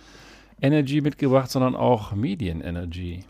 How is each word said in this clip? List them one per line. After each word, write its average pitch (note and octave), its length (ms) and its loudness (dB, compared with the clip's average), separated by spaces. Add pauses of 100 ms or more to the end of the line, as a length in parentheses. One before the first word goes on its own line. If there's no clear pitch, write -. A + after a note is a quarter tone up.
(600)
Energy C#3+ 400 2
mitgebracht, C3+ 500 2
sondern B2+ 240 2
auch A#2 380 2
Medien-Energy. F2+ 1160 -4